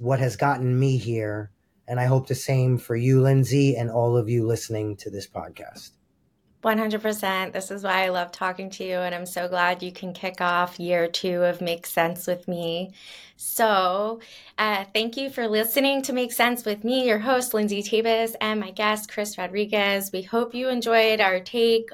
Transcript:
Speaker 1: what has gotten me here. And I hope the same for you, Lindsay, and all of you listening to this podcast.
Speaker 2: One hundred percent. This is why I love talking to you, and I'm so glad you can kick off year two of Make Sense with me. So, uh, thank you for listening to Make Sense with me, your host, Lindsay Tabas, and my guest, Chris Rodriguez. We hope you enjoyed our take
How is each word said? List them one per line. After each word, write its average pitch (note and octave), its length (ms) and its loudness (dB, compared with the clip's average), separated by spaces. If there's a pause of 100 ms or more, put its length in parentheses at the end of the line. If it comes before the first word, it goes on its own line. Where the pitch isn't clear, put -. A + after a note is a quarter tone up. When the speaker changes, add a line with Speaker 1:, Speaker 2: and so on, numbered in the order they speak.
Speaker 1:
what B2+ 180 2
has B2+ 160 2
gotten B2+ 460 2
me C3+ 160 4
here. G#2+ 540 -4 (360)
And B2 140 -2
I B2+ 60 2
hope C3+ 200 4
the - 80 -2
same B2+ 440 2
for A#2+ 180 -4
you, C3 240 4
Lindsay, C3+ 560 4
and A#2 140 -2
all A#2+ 260 2
of A2 120 2
you A#2 180 2
listening G#2+ 500 -2
to - 140 -14
this G2 160 -10
podcast. - 640 -14 (720)
Speaker 2:
One A3 160 2
hundred G#3+ 260 -2
percent. G3 500 -2
This F#3+ 180 -8
is G3 140 -8
why F#3+ 200 2
I F#3 40 2
love F3+ 240 -2
talking F#3+ 380 -6
to F#3+ 140 -10
you, F#3 120 -4
and F3+ 180 -2
I'm F3+ 120 -8
so F3+ 200 -6
glad F3+ 340 0
you F3+ 120 -8
can F3+ 200 -10
kick F#3 280 -4
off F3+ 400 0
year F3 260 2
two F3 380 -2
of F3 160 0
Make E3+ 260 -4
Sense E3+ 400 -2
with F3+ 220 -4
me. F3 440 -4 (440)
So, G#3 840 0 (380)
uh, G#3 340 0
thank A3+ 240 -2
you C4+ 140 -4
for A#3+ 160 -4
listening C4 560 2
to C4+ 100 -4
Make B3 200 -2
Sense A#3+ 320 0
with G#3 180 -4
me, B3+ 240 0
your G#3+ 140 2
host, B3 340 0
Lindsay G#3 260 0
Tabas, A3+ 600 0
and G#3+ 180 0
my F#3+ 140 -6
guest, G#3+ 360 -2
Chris G#3 300 -6
Rodriguez. G3+ 720 0
We F#3 100 -4
hope A#3 300 -2
you B3+ 160 -4
enjoyed A3+ 520 4
our F#3+ 180 4
take A3+ 560 2